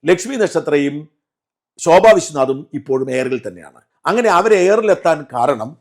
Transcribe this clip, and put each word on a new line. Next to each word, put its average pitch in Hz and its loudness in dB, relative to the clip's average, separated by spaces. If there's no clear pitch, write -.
ലക്ഷ്മി 220 -2
നക്ഷത്രയും 147 -2
ശോഭ 170 4
വിശ്വനാഥും 135 -4
ഇപ്പോഴും 131 -4
എയറിൽ 127 -4
തന്നെയാണ്. 87 -20
അങ്ങനെ 226 0
അവരെ 214 4
എയറിലെത്താൻ 196 2
കാരണം 123 -2